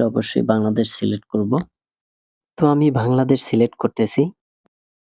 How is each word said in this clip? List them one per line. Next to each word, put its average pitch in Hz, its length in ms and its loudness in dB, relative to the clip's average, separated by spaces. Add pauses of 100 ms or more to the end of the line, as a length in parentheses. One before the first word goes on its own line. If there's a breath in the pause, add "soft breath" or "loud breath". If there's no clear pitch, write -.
অবশ্যই 117 380 -2
বাংলাদেশ 110 500 0
সিলেক্ট 104 360 -4
করব। 107 240 -2 (1040)
তো 170 100 -4
আমি 147 240 2
বাংলাদেশ 127 500 0
সিলেক্ট 117 340 0
করতেছি। 117 480 -2 (760)